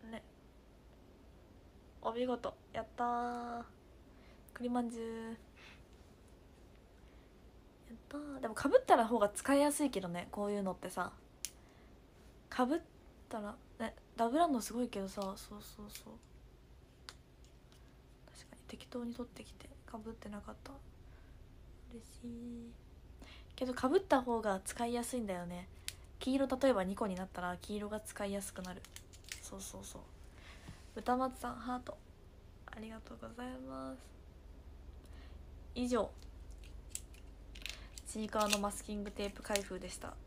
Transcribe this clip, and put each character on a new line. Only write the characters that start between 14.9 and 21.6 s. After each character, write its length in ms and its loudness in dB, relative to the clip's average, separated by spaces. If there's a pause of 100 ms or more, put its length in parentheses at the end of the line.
ど 80 -2
さ、 140 -2
そ 80 0
う 60 -6
そ 200 -12
う 320 -14
そ 220 -12
う。 20 -14 (2250)
確 160 -18
か 60 -18
に 140 -20
適 180 -10
当 180 -4
に 80 -2
取 160 -6
っ 0 -
て 140 -14
き 100 -14
て、 160 -16 (220)
被 60 -8 (120)
っ 40 -8
て 160 -10
な 120 -6
か 120 -12
っ 100 -10
た。 80 -12 (1200)